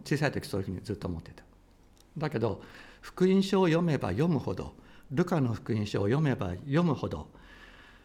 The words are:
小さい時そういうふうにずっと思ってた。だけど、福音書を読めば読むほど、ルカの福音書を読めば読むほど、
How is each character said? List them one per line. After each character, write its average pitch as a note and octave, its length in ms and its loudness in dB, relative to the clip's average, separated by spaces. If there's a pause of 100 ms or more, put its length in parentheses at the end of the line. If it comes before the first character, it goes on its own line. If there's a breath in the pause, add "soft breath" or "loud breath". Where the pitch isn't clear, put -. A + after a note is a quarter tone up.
小 D3+ 140 0
さ D3 100 0
い B2+ 40 0
時 - 160 -6
そ - 100 -4
う F#2+ 40 0
い - 20 -8
う - 40 -8
ふ - 20 -6
う - 40 -6
に F2+ 100 -8
ず G#2+ 100 -6
っ - 40 -4
と - 100 -6
思 F2 120 -6
っ - 40 -8
て - 80 -18
た。 - 120 -20 (720)
だ D3+ 120 -4
け D3 80 -4
ど、 A2 240 -2 (400 loud breath)
福 - 240 0
音 F#3 160 6
書 F#3+ 200 2
を F#3 60 6
読 D#3+ 160 4
め D#3+ 140 2
ば A2 120 -2
読 A2 180 2
む E3+ 100 2
ほ - 160 -4
ど、 - 220 -8 (360 loud breath)
ル C#3 140 2
カ F3+ 160 0
の A#2+ 120 2
福 - 200 -4
音 G#2 140 0
書 - 140 -2
を G2+ 40 2
読 B2+ 160 2
め D3 140 2
ば F#2+ 140 -4
読 C#3 340 0
む E3+ 100 2
ほ G#2+ 140 -2
ど、 D2 220 -8 (760 loud breath)